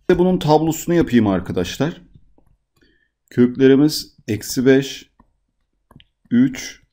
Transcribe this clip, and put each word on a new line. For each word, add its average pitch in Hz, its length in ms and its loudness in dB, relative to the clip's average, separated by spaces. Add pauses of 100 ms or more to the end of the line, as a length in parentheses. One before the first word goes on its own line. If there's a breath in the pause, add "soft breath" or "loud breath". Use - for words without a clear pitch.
(180)
Bunun 180 220 0
tablosunu 156 560 -2
yapayım 123 320 2
arkadaşlar. 95 760 -4 (1300)
Köklerimiz 131 840 2 (120)
eksi 113 380 -6
beş, 135 440 0 (1200)
üç, - 500 -2 (120)